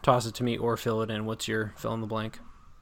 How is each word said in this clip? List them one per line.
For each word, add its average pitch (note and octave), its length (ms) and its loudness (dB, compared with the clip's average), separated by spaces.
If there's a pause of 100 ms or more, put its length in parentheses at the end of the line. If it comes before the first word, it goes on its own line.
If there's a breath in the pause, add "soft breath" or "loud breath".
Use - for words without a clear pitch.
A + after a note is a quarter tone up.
toss B2 240 6
it A2 100 -4
to B2 80 -2
me A#2 140 2
or A#2 180 2
fill A2 260 0
it A2 80 -2
in. G#2+ 140 -2
What's A2 220 -4
your A2 300 0
fill A2+ 180 -2
in A2+ 60 -2
the A2 80 -2
blank? A2 320 -4 (420)